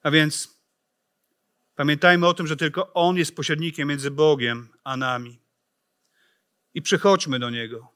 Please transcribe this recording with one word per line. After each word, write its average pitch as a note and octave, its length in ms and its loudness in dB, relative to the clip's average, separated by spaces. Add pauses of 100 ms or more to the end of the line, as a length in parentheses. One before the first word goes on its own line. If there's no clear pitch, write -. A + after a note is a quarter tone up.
A D3 80 0
więc D3+ 500 0 (1120)
pamiętajmy F3 520 4
o F3 60 4
tym, F3 140 -4
że D3+ 100 -4
tylko E3 360 -4
On F3 240 2
jest D#3+ 180 -2
pośrednikiem D#3 520 -4
między C#3+ 240 -4
Bogiem B2 580 0 (140)
a C3+ 140 -6
nami. A#2+ 420 -6 (1300)
I E3 80 -10
przychodźmy F#3 580 0
do A#2+ 100 -4
Niego A#2 460 -12